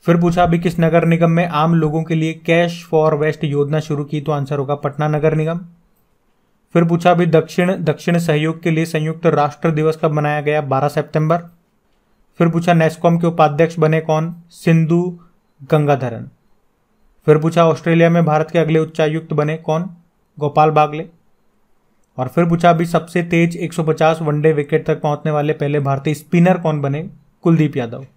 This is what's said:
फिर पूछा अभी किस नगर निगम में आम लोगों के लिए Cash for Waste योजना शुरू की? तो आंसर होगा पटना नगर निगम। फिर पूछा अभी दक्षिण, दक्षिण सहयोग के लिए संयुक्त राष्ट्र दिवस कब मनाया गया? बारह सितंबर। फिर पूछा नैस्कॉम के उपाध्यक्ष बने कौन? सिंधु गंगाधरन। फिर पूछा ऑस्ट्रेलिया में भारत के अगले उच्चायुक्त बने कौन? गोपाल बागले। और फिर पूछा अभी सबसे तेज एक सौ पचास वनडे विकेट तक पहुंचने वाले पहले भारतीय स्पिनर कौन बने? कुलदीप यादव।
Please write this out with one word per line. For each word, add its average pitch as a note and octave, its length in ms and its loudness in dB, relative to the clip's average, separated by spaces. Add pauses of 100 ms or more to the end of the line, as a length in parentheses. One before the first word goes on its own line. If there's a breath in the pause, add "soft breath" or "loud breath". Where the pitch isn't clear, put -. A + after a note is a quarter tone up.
फिर E3+ 100 4
पूछा F3 260 2
अभी E3+ 160 2
किस E3+ 220 -2
नगर E3 240 2
निगम E3 260 2
में E3+ 180 0
आम D#3+ 260 0
लोगों D#3+ 280 0
के D#3+ 120 -4
लिए D#3+ 260 -2 (100)
Cash E3+ 440 0
for D#3 280 2
Waste D#3 220 -4
योजना C#3+ 360 -2
शुरू D3 240 -6
की? D3+ 160 -6
तो D3+ 120 -6
आंसर C#3+ 260 -4
होगा C#3 160 -4
पटना D3 340 -4
नगर D3+ 260 0
निगम। D#3+ 240 -2 (1120)
फिर E3+ 120 4
पूछा E3+ 260 2
अभी F3 160 2
दक्षिण, F3 580 0
दक्षिण E3+ 340 -2
सहयोग D#3+ 440 -2
के E3+ 80 -2
लिए D#3+ 140 0
संयुक्त D#3+ 420 -4
राष्ट्र D3 440 0
दिवस D#3 320 -2
कब D#3+ 100 0
मनाया D3+ 280 -2
गया? D3 200 0
बारह C3+ 280 -2
सितंबर। D#3 500 -2 (1000)
फिर E3+ 100 2
पूछा E3+ 260 0
नैस्कॉम E3 440 2
के E3+ 80 0
उपाध्यक्ष E3 520 2
बने D#3 220 2
कौन? D#3+ 360 -4 (140)
सिंधु E3+ 680 0 (520 loud breath)
गंगाधरन। C3 580 -2 (1000)
फिर D#3 120 6
पूछा E3 280 2
ऑस्ट्रेलिया E3 440 2
में E3+ 140 2
भारत D#3 260 0
के F3 80 0
अगले D#3+ 200 2
उच्चायुक्त D#3+ 540 -2
बने D3+ 240 -2
कौन? E3 340 -6 (480)
गोपाल D3+ 320 2
बागले। D3+ 360 0 (1120)
और C3 100 -4
फिर F3 160 0
पूछा E3+ 260 2
अभी E3+ 160 2
सबसे E3+ 360 -2
तेज E3+ 340 0
एक E3+ 160 -8
सौ E3 100 -4
पचास D#3 400 0
वनडे D3+ 300 0
विकेट D3+ 340 -2
तक D#3+ 140 -2
पहुंचने D3 320 -4
वाले D3+ 200 -2
पहले D3 280 -2
भारतीय C#3 340 -2
स्पिनर F3 440 2
कौन D#3 220 -2
बने? C#3+ 300 -6 (320)
कुलदीप D#3+ 340 2
यादव। B2 300 -8 (100)